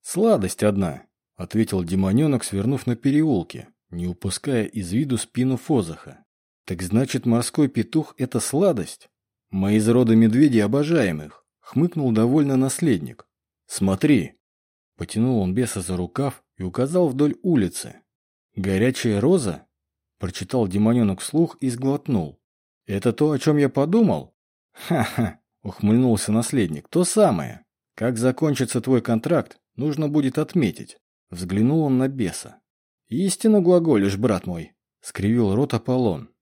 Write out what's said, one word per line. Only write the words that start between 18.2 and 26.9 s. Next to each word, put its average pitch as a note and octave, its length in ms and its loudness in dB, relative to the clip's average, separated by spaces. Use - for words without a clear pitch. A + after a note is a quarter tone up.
"Горячая G2+ 640 0
роза?" B2 480 0
прочитал G2 500 -4
демоненок G#2+ 520 2
вслух D#3+ 400 -2
и C3 100 -2
сглотнул. A#2+ 680 -4
"Это G#2 300 -2
то, D3+ 160 2
о C#3 80 0
чем D3+ 180 2
я C#3+ 140 2
подумал?" C#3+ 640 0
"Ха-ха", - 680 -4
ухмыльнулся A2 720 0
наследник, G#2+ 560 -2
"то F3+ 160 0